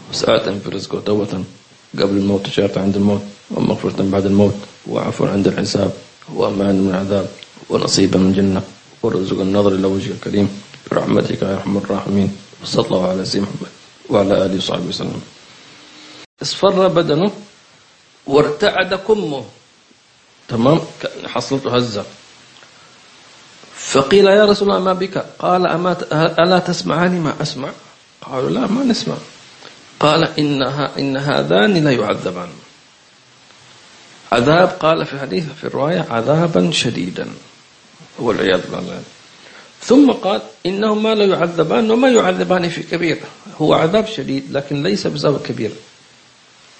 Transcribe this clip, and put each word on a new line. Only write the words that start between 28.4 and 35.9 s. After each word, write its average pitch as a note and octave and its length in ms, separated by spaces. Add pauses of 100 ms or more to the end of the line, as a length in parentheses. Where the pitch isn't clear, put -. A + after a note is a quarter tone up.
"لا، G#3 180
ما A#3 160
نسمع." A3 320 (840)
قال: D#3 240 (160)
"إنها، C#3+ 600
إن C#3 180
هذان D3 560 (100)
لا D3 80
يعذبان." F#2+ 580 (1800)
عذاب، D3+ 360 (120)
قال D#3+ 260
في - 80
الحديث، D3 320 (140)
في - 40
الرواية: C#3+ 460